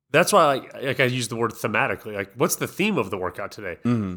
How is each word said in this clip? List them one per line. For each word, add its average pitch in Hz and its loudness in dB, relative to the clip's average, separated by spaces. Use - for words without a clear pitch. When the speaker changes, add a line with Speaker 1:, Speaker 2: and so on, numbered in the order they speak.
Speaker 1:
that's 170 4
why, 185 8
like, 135 0
like, 135 -2
I 135 4
use 123 0
the 120 -6
word 113 0
thematically. 110 -2
Like, 98 -6
what's 131 0
the 135 -4
theme 196 0
of 98 -2
the 101 -6
workout 92 -6
today? 92 -10
Speaker 2:
Mm-hmm. 107 0